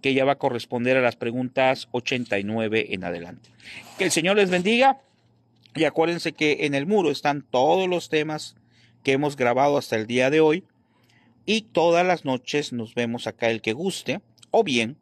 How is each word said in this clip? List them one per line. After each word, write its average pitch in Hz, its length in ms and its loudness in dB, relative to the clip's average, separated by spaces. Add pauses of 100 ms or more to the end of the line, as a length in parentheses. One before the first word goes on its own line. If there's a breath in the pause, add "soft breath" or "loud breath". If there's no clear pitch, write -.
que 135 140 0
ya 131 100 2
va 139 80 2
a 139 60 -2
corresponder 127 580 -2
a 131 40 4
las 120 160 2
preguntas 127 720 -2
ochenta 123 480 -4
y 98 60 -4
nueve 110 500 -2
en 90 100 -8
adelante. 87 460 -10 (480 loud breath)
Que 190 60 0
el 175 60 0
Señor 175 260 0
les 202 140 4
bendiga, 233 500 2 (760)
y 156 100 0
acuérdense 160 480 0
que 151 340 0
en 143 80 -2
el 139 120 -2
muro 190 240 2
están 143 320 -2
todos 160 460 2
los 180 200 -4
temas 156 480 -4 (460 soft breath)
que 135 100 2
hemos 143 240 0
grabado 131 420 2
hasta - 180 -4
el 110 100 -4
día 127 240 2
de 156 100 4
hoy, 156 240 4 (800 soft breath)
y 214 180 0
todas 170 440 2
las 175 180 0
noches 135 480 -2
nos 113 220 -8
vemos 120 320 -4
acá 113 240 -2
el 113 120 -4
que 110 100 -2
guste, 170 480 -6 (300)
o 233 120 2
bien 123 400 0